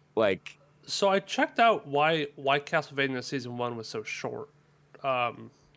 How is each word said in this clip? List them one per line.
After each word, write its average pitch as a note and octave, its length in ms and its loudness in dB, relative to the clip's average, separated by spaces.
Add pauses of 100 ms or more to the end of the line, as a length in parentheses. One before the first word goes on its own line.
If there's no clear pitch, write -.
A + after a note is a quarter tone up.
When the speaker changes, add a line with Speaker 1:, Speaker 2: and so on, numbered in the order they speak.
(140)
Speaker 1:
Like, G2+ 440 0 (280)
Speaker 2:
So - 220 0
I G3 120 4
checked - 380 -2
out A#3 300 4
why, D3 480 2
why C#3 240 2
Castlevania C#3 640 -2
season B2 340 -6
one A#2+ 180 -2
was A2 120 -10
so A2 140 -6
short. - 480 -8 (520)
Um, B2 480 -2 (260)